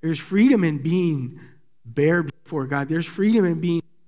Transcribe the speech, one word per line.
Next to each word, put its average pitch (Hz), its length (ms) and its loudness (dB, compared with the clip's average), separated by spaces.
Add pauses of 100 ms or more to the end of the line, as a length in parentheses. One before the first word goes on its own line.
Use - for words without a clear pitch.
There's 160 180 -4
freedom 214 460 4
in 151 140 0
being 156 600 -2 (460)
bare 151 400 0
before 139 420 -8
God. 139 220 -2
There's 165 180 -2
freedom 214 380 2
in 170 160 0
being 170 220 -2 (260)